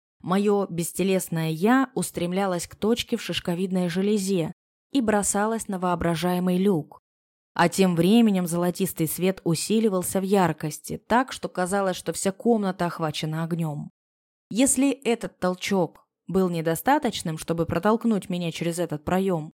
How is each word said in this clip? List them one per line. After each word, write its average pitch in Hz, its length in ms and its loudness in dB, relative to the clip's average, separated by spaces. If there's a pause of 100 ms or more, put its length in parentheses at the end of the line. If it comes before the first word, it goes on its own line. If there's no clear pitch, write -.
(220)
Мое 202 480 2
бестелесное 175 800 -2
"я" 226 460 2
устремлялось 180 720 -2
к - 80 -20
точке 226 420 -2
в - 60 -10
шишковидной 180 680 -2
железе 190 640 0 (380)
и 277 100 2
бросалось 214 680 0
на 190 120 -4
воображаемый 180 800 0
люк. 185 420 0 (560)
А - 120 6
тем 185 260 2
временем 190 520 4
золотистый 175 600 -2
свет 185 380 -2
усиливался 190 760 0
в 190 40 -2
яркости, 165 760 0
так 247 340 0
что - 160 -8
казалось, 185 480 -2
что - 160 -6
вся 190 220 -2
комната 202 520 0
охвачена 160 600 -4
огнем. 160 460 -4 (580)
Если 269 420 2
этот - 480 -4
толчок 180 680 -2 (220)
был 185 220 2
недостаточным, 165 880 -2
чтобы 165 280 -4
протолкнуть 214 640 0
меня 175 220 -4
через 165 260 -4
этот 156 280 -4
проем 175 540 -2